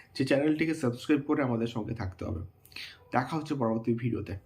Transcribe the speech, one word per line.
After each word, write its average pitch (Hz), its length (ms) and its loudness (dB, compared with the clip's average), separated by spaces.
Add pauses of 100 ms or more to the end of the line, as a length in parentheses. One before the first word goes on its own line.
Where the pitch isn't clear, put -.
(160)
যে 139 100 0
চ্যানেলটিকে 156 480 2
সাবস্ক্রাইব 139 480 2
করে 147 220 2
আমাদের 117 240 2
সঙ্গে 107 260 -4
থাকতে 92 320 -6
হবে। 90 140 -4 (720)
দেখা 131 260 2
হচ্ছে 151 180 -2
পরবর্তী 113 380 2
ভিডিওতে। 113 520 -2